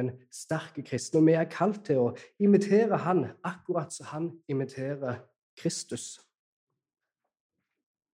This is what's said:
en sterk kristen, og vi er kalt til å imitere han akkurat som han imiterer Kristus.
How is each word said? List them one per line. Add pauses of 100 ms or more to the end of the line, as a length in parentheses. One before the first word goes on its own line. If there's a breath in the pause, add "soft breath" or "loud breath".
en (180)
sterk
kristen,
og
vi
er
kalt
til
å (260 loud breath)
imitere
han (180)
akkurat
som
han (240)
imiterer (340)
Kristus. (2000)